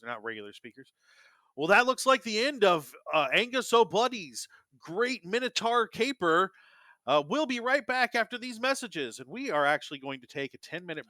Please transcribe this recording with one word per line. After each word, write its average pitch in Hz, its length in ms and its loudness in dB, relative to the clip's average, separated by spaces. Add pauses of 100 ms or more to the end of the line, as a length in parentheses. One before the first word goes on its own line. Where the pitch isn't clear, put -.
they're 117 80 -14
not 117 140 -6
regular 107 300 -8
speakers. - 380 -20 (640)
Well, 147 120 -4
that 202 180 6
looks 254 200 -2
like 262 180 4
the 220 160 -4
end 262 240 0
of, 175 280 4 (220)
uh, 151 200 2
Angus 233 380 0
O'Buddy's 214 760 2 (320)
great 214 460 -4
Minotaur 233 640 0
caper. 190 640 0 (560)
Uh, 147 220 4
we'll 277 160 0
be 247 140 -4
right 247 260 0
back 254 300 0
after 240 220 -2
these 240 220 -10
messages, 214 600 -4
and 127 100 -16
we 247 220 -8
are 147 140 2
actually 147 340 0
going 135 220 -10
to 120 60 -20
take 139 260 -8
a - 40 -20
ten-minute 160 520 -10